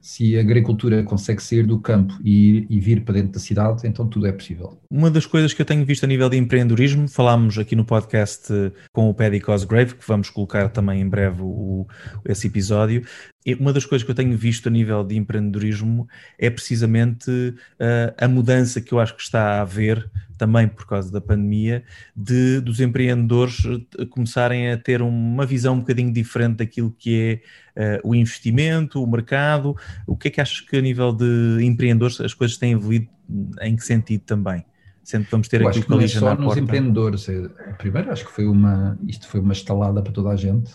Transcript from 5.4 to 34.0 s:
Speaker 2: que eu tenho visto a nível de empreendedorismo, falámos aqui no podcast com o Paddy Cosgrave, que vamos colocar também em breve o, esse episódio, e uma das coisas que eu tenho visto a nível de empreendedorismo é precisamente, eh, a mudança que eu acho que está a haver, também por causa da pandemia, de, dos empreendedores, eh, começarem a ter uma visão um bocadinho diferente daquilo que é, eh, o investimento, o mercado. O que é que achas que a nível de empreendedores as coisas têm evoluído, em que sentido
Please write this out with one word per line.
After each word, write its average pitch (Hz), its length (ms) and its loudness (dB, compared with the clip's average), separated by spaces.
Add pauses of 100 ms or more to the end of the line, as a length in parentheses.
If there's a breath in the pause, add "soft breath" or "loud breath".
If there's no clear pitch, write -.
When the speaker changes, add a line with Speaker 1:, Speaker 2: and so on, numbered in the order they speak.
Speaker 2:
que - 80 -6
eu 160 60 0
tenho 151 180 2
visto 139 200 0
a - 20 2
nível 131 240 2
de 131 60 2
empreendedorismo, 127 720 2
falámos 117 500 4
aqui 110 160 -2
no 113 100 4
podcast 110 680 -2 (400 loud breath)
com 110 180 2
o 101 40 0
Paddy 104 260 2
Cosgrave, 107 560 0
que - 100 -20
vamos 104 240 0
colocar 101 380 -2
também 98 320 -2
em 95 80 0
breve 95 340 0
o, 95 460 -6 (360 loud breath)
esse - 220 -4
episódio, 107 580 0 (400 loud breath)
e 123 100 0
uma 135 180 0
das 135 120 0
coisas 123 200 0
que 131 60 -8
eu 120 40 0
tenho 123 220 0
visto 113 320 -2
a - 20 0
nível 110 320 2
de 101 140 -4
empreendedorismo 107 880 -2 (320 loud breath)
é - 100 2
precisamente, 120 1040 -2 (260 loud breath)
eh, 117 380 0
a 123 100 2
mudança 127 520 2
que - 120 -8
eu 120 80 2
acho 110 160 -2
que - 60 -16
está 107 320 0
a 104 80 0
haver, 107 480 -2 (260 loud breath)
também 110 320 4
por - 180 -10
causa 98 240 -4
da 101 100 -6
pandemia, 107 640 -2 (320 loud breath)
de, 127 460 0
dos 120 180 -4
empreendedores, 123 840 0 (360)
eh, - 60 -6
começarem 123 680 -2
a 120 60 -2
ter 120 240 0
uma 117 460 0
visão 127 280 0
um 127 40 0
bocadinho 123 340 0
diferente 117 460 0
daquilo 113 400 -4
que 113 420 -2 (340 loud breath)
é, 107 220 -2
eh, - 80 -4
o 113 100 0
investimento, 139 880 0
o 123 40 -2
mercado. 139 680 0 (320 loud breath)
O - 80 -2
que - 140 -4
é - 20 -2
que - 120 -4
achas - 180 -4
que - 160 -4
a 135 60 2
nível 127 280 0
de 117 520 2
empreendedores 120 580 2
as 117 140 -6
coisas 117 240 -2
têm 120 140 0
evoluído, 113 360 0 (540)
em 110 140 -2
que 113 80 -6
sentido 110 420 -2